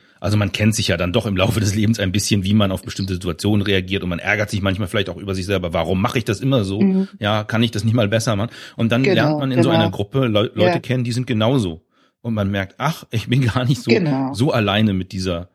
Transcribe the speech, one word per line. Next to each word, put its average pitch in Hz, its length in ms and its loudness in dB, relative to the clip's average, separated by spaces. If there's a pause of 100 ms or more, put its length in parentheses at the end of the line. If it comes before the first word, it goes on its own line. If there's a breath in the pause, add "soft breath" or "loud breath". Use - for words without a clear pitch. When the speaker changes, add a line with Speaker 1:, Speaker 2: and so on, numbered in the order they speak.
(200 soft breath)
Speaker 1:
also 104 180 0
man 101 140 2
kennt 107 240 2
sich - 140 -2
ja 92 80 2
dann 87 160 -2
doch 113 120 2
im 101 100 -2
Laufe 101 240 2
des 101 140 2
Lebens 107 260 2
ein 95 120 0
bisschen, 101 320 2
wie 98 100 2
man 104 180 4
auf 92 120 -6
bestimmte 95 300 -6
Situationen 92 520 0
reagiert 95 380 0
und 90 60 -4
man 87 100 -4
ärgert 104 320 -2
sich 101 100 -2
manchmal 98 260 0
vielleicht 101 220 -2
auch 87 80 -10
über 98 160 -6
sich 95 140 -4
selber, 90 260 -2
warum 87 280 0
mache 123 180 0
ich 113 60 -4
das - 160 -2
immer 131 220 2
so? 98 180 -2
Speaker 2:
Mhm. 190 260 2 (120)
Speaker 1:
Ja, 107 240 0
kann 113 200 0
ich 117 80 0
das 101 120 -4
nicht 113 120 2
mal 113 120 2
besser 110 280 0
machen? 107 160 -4 (240 loud breath)
Und 113 160 0
dann 117 120 2
Speaker 2:
Genau, 131 120 2
Speaker 1:
lernt 151 240 2
man 135 120 -2
in 127 120 2
so - 60 4
Speaker 2:
genau. 110 120 2
Speaker 1:
einer 101 100 2
Gruppe 127 360 -2
Leu-, 104 260 2
Leute 175 220 2
Speaker 2:
Ja. - 40 -4
Speaker 1:
kennen, 127 240 -2
die 120 80 -4
sind 120 140 -2
genauso. 110 600 0 (360)
Und 117 140 -4
man 101 160 0
merkt, 98 260 -4
ach, 151 320 -4
ich 113 200 -4
bin 135 120 2
<laughs> 117 140 0
gar 127 100 0
nicht 123 160 0
so, - 80 -4
Speaker 2:
Genau. 135 460 2
Speaker 1:
so - 160 2
alleine 104 420 2
mit 92 180 -4
dieser 92 440 -4